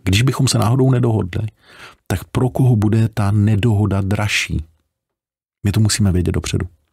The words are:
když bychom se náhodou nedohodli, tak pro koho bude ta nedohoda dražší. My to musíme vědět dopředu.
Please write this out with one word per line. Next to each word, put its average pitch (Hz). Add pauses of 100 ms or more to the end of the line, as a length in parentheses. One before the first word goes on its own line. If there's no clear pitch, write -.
když 98
bychom 127
se 117
náhodou 127
nedohodli, 110 (600)
tak -
pro -
koho 127
bude 107
ta 101
nedohoda 104
dražší. 98 (1000)
My 101
to 107
musíme 104
vědět 87
dopředu. 90 (260)